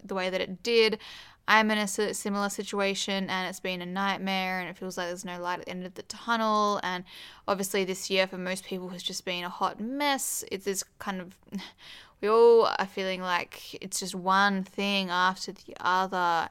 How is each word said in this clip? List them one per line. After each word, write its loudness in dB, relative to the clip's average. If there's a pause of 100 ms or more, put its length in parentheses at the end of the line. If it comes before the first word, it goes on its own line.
the -8
way -2
that 0
it -8
did. 4 (500)
I'm 6
in 2
a 0
si-, 0
similar -2
situation -2
and -2
it's -10
been -4
a -8
nightmare -2
and -6
it -12
feels -8
like -2
there's -8
no -8
light -4
at -14
the -8
end -8
of -14
the -12
tunnel." 0
And -4 (420)
obviously 0
this -6
year 4
for -8
most -6
people -6
has -10
just -8
been -6
a -6
hot -2
mess. -2
It's -6
this -2 (160)
kind -6
of, -14 (160)
<laughs> -6 (600)
we 0
all 10 (120)
are 0
feeling -4
like -4
it's -6
just -6
one 4
thing -2
after 0
the -20
other 2